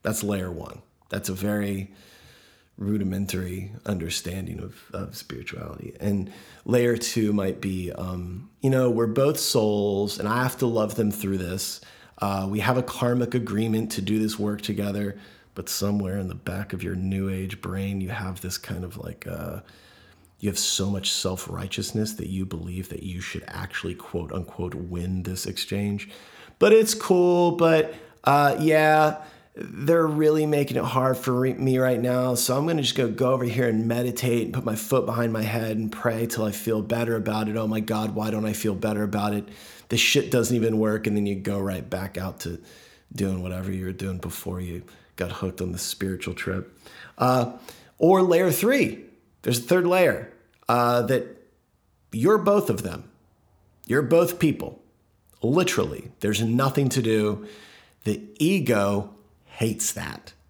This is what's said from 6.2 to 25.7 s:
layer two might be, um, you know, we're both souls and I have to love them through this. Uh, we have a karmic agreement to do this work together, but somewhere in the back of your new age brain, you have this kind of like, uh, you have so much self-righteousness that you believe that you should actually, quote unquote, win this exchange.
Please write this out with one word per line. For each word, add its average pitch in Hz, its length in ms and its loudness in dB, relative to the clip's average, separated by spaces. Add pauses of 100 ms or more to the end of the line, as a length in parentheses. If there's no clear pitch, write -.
layer 120 320 4
two 110 380 0
might 95 260 0
be, 92 320 -4
um, 90 580 -8 (120)
you 135 80 2
know, 131 200 4
we're 117 180 2
both 131 300 2
souls 104 800 2
and - 80 -6
I 117 160 0
have 131 180 0
to 127 80 2
love 107 280 0
them 104 160 2
through 98 280 -2
this. 92 420 -6 (380)
Uh, 98 300 -2
we 107 120 -2
have 127 160 2
a 123 40 2
karmic 123 540 -2
agreement 110 560 0
to 101 100 -4
do 104 180 0
this 107 200 -2
work 104 220 -2
together, 101 560 -4 (360)
but 92 140 -10
somewhere 101 500 -2
in 92 120 -4
the 87 60 -8
back - 360 -8
of 90 100 -6
your 90 140 -4
new 95 340 -2
age 95 300 -6
brain, 98 400 -4
you 92 100 -4
have 92 300 -6
this 90 180 -8
kind 90 280 -8
of 87 100 -12
like, - 320 -12
uh, 82 320 -8 (800)
you 101 80 -4
have 95 100 -2
so - 320 0
much 98 220 -2
self-righteousness 95 1000 -4
that - 160 -8
you 95 160 -4
believe 90 420 -8
that - 160 -10
you 90 160 -8
should - 300 -10
actually, 90 460 -8
quote - 360 -8
unquote, 90 440 -6
win 90 480 -4
this 92 220 -6
exchange. 101 640 -4 (480)